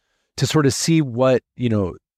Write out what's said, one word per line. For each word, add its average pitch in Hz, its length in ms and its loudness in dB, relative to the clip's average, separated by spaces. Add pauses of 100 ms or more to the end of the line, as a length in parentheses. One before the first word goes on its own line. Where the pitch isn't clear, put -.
(380)
to 135 100 -2
sort 151 180 2
of 131 80 2
see 160 280 0
what, 127 420 0 (120)
you 120 140 -4
know, 101 260 -2 (220)